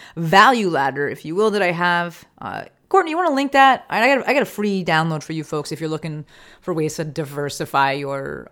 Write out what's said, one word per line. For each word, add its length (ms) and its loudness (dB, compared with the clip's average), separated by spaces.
value 540 4
ladder, 380 0
if 180 -8
you 100 -8
will, 160 2
that 100 0
I 100 2
have. 540 -2
Uh, 260 -10
Courtney, 220 2
you 60 -2
wanna 160 0
link 180 -2
that? 380 6
I, 120 0
I 140 4
got, 120 -2
I 60 2
got 80 2
a 40 0
free 380 -4
download 400 0
for 100 -10
you 100 -6
folks 280 -6
if 80 -10
you're 100 -6
looking 360 -8
for 120 -6
ways 220 -2
to 80 -6
diversify 920 -2
your 580 -8